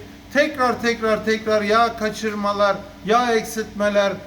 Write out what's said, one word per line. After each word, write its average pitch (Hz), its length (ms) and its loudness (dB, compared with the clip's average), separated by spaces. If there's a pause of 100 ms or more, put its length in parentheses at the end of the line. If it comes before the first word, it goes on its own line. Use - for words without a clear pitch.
(340)
tekrar 269 480 0
tekrar 220 440 0
tekrar 214 360 0
yağ 220 360 2
kaçırmalar, 208 800 0 (300)
yağ 233 300 2
eksiltmeler, 208 760 0 (140)